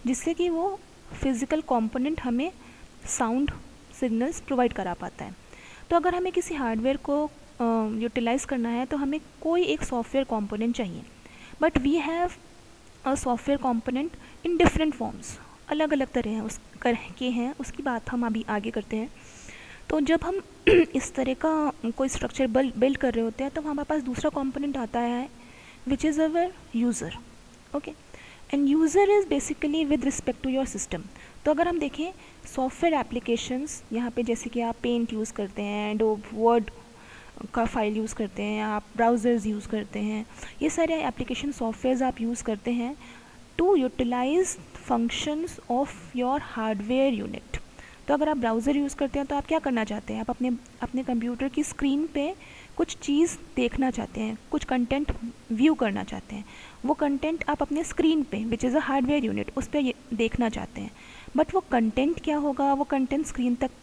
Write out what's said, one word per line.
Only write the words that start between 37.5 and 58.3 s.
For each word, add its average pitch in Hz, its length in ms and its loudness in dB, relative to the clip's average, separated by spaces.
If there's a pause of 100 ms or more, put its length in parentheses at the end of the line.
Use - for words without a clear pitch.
का 233 120 0
file 214 320 0
use 220 180 -2
करते 196 280 -4
हैं, 214 200 -2
आप 214 200 -2 (120)
browsers 233 500 4
use 208 220 -2
करते 208 320 -4
हैं, 214 260 -2 (360)
ये 302 80 2
सारे 320 360 2
application 262 460 -4
softwares 247 500 0
आप 254 200 0
यूज़ 226 220 -2
करते 220 280 -2
हैं 240 240 -2 (640)
to 370 160 6
utilize 254 800 2 (320)
functions 294 680 -2 (120)
of 262 160 2 (300)
your 247 180 2
hardware 226 920 0
unit। - 320 -8 (500)
तो 277 60 4
अगर 302 160 4
आप 302 80 2
browser 240 400 2
use 277 180 0
करते 277 240 0
हैं, 277 80 -2
तो 285 80 -2
आप 285 100 -2
क्या 320 140 2
करना 247 240 0
चाहते 214 300 -6
हैं? 220 80 -4
आप 220 80 -4
अपने, 247 220 0 (300)
अपने 247 220 -4
computer 240 440 -2
की 294 160 0
screen 285 440 0
पे 302 280 -2 (420)
कुछ - 200 -2
चीज़ 302 400 2 (180)
देखना 254 360 2
चाहते 220 300 -6
हैं, 220 160 -4 (140)
कुछ 302 120 0
content 262 480 0 (400)
view 269 220 6
करना 202 300 0
चाहते - 320 -10
हैं। 208 100 -10 (400)
वो 285 80 2
content 302 560 0
आप 392 120 0
अपने 302 220 0
screen 320 400 4
पे, 214 220 -4